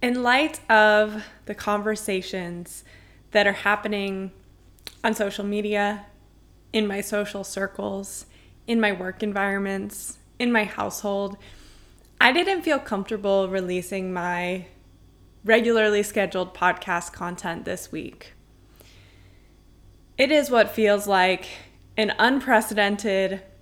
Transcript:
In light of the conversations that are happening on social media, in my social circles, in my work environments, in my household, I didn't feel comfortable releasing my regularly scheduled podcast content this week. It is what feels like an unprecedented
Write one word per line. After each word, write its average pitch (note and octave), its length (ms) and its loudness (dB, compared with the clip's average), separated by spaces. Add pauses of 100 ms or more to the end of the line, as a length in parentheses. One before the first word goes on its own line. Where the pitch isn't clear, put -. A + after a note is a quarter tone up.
In B3 200 0
light C4+ 380 2 (100)
of G#3+ 560 4 (180)
the G#3 100 -8
conversations G3 1300 -4 (480)
that G#3 140 6
are G3+ 60 2
happening G3+ 800 -2 (720)
on A3 80 2
social G3+ 320 -4
media, G#3 640 -2 (680)
in G#3+ 140 0
my G3+ 160 -4
social G3+ 420 -4
circles, G3 800 -8 (420)
in A#3 140 2
my G#3 120 2
work F#3 300 -6
environments, G3 960 -4 (220)
in A#3+ 120 0
my A3+ 140 2
household, G3+ 720 -6 (840)
I B3 140 6
didn't F4 300 0
feel D4+ 160 2
comfortable G3 720 -2
releasing F#3 600 -4
my F3+ 580 -4 (760)
regularly A3 580 6
scheduled F#3+ 520 -2
podcast F3 580 -2
content F3 540 -8
this F3+ 260 -8
week. - 400 -14 (1800)
It C4+ 160 4
is D4 180 4
what A3 200 4
feels G3+ 360 2
like F#3 380 2 (540)
an G#3+ 200 2
unprecedented G#3 1200 2 (200)